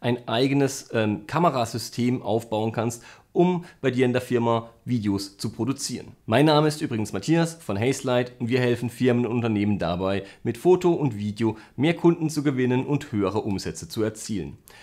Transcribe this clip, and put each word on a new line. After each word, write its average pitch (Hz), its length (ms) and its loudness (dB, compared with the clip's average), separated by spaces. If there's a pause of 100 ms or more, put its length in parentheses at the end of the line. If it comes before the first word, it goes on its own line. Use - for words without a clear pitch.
ein 120 260 -2
eigenes, 135 640 0
ähm, 107 320 0
Kamerasystem 123 960 -2
aufbauen 110 500 -2
kannst, 117 320 -4 (280)
um 175 340 2 (160)
bei 131 80 0
dir 123 160 2
in 123 80 2
der 123 80 0
Firma 117 480 0 (160)
Videos 104 520 -2
zu 117 140 -6
produzieren. 120 580 -6 (180)
Mein 123 180 4
Name 151 220 4
ist 151 160 -2
übrigens 110 280 -4
Matthias 165 440 0
von 98 240 -6
Hazelight 123 600 0
und 120 100 -4
wir 127 100 2
helfen 120 320 0
Firmen 123 340 2
und 107 60 -2
Unternehmen 104 480 2
dabei, 92 460 -2 (180)
mit 117 160 -4
Foto 180 340 4
und 131 240 -2
Video 104 400 -2 (180)
mehr 165 200 2
Kunden 165 340 4
zu 151 140 -2
gewinnen 127 420 2
und 147 260 -4
höhere 101 300 0
Umsätze 90 480 -6
zu 110 140 -2
erzielen. 101 560 -6 (240)